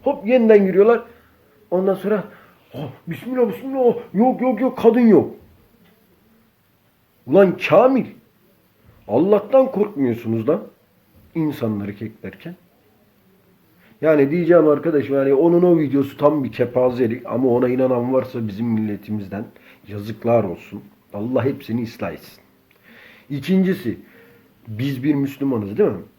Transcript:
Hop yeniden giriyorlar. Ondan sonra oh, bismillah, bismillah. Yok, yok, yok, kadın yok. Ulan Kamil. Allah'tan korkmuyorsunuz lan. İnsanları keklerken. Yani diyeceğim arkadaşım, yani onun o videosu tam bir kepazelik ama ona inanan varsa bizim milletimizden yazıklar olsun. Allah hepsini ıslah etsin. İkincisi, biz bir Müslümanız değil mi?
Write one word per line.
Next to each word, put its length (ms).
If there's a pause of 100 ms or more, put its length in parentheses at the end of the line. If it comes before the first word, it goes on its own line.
Hop 260
yeniden 380
giriyorlar. 380 (680)
Ondan 220
sonra 300 (500)
oh, 160 (180)
bismillah, 420
bismillah. 460 (180)
Yok, 280
yok, 200
yok, 160
kadın 300
yok. 280 (1900)
Ulan 300 (120)
Kamil. 360 (1040)
Allah'tan 640
korkmuyorsunuz 800
lan. 120 (760)
İnsanları 600
keklerken. 600 (1500)
Yani 300
diyeceğim 360
arkadaşım, 480
yani 180
onun 300
o 160
videosu 380
tam 260
bir 80
kepazelik 760
ama 240
ona 200
inanan 440
varsa 340
bizim 180
milletimizden 800 (420)
yazıklar 560
olsun. 380 (320)
Allah 320
hepsini 380
ıslah 280
etsin. 320 (840)
İkincisi, 680 (680)
biz 360
bir 100
Müslümanız 640
değil 120
mi? 60 (240)